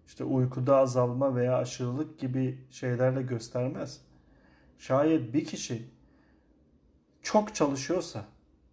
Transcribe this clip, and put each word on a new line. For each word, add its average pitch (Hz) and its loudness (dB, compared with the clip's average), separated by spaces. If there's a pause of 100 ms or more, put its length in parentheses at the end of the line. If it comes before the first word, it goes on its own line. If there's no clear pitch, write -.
işte - -12
uykuda 127 2
azalma 127 2
veya 123 2
aşırılık 123 -4
gibi 131 -2 (120)
şeylerle 127 0
göstermez. 127 -4 (800)
Şayet 135 2
bir 160 2
kişi - -8 (1300)
çok 208 2
çalışıyorsa, 139 -2 (480)